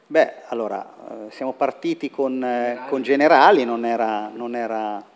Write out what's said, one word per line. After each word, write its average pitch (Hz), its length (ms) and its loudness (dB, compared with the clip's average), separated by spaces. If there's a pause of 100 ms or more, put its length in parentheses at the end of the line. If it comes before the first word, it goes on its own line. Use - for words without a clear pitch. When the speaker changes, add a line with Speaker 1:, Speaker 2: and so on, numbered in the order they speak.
Speaker 1:
Beh, - 420 0
allora, 107 760 -8
eh, 107 40 -18
siamo 131 220 -8
partiti 151 580 -4
con, 131 320 -4
eh, 123 260 -2
Speaker 2:
Generali. 123 200 -8
Speaker 1:
con 135 140 -2
Generali, 143 640 6
non 117 180 -4
era, 110 480 -2
non 117 220 -10
era 110 500 -6 (120)